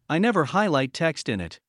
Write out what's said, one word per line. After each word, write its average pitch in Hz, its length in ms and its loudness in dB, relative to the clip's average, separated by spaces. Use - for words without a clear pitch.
I 156 100 2
never 202 240 2
highlight 139 500 0
text 160 360 -2
in 107 100 -2
it. 85 300 -10